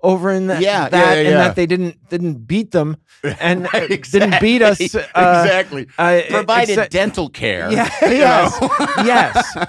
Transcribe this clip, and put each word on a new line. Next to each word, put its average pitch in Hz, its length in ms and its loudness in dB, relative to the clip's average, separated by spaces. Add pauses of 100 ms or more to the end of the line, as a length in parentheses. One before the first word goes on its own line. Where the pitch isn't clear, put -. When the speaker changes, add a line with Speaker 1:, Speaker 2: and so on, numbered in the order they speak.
Speaker 1:
over 185 260 2
in 190 180 -2
the, 185 80 -2
Speaker 2:
Yeah, 190 280 0
yeah, 131 60 -4
Speaker 1:
that, 175 260 2
Speaker 2:
yeah, 151 60 2
Speaker 1:
and 151 80 2
Speaker 2:
yeah. - 80 4
Speaker 1:
that - 180 2
they 175 100 0
didn't, 180 440 -4
didn't 165 360 -6
beat 196 260 -4
them 156 260 0 (260)
Speaker 2:
<laughs> 143 160 -6
Speaker 1:
and 180 340 -2
Speaker 2:
Right, 180 380 -2
Speaker 1:
didn't 196 280 2
beat 233 220 2
us, 208 180 4
Speaker 2:
exactly. 180 360 -6
Speaker 1:
uh, 180 280 4
Speaker 2:
Exactly. 175 440 -2 (100)
Speaker 1:
uh, 175 320 2
Speaker 2:
Provided 220 440 0
Speaker 1:
except 208 180 -2
Speaker 2:
dental 190 380 -4
care, 90 420 -4
Speaker 1:
Yeah, 220 240 -2
Speaker 2:
<laughs> - 80 -8
you 262 140 2
Speaker 1:
yes, 233 440 2
Speaker 2:
know? 262 80 -2 (280)
<laughs> - 60 -
Speaker 1:
yes, 233 540 0 (120)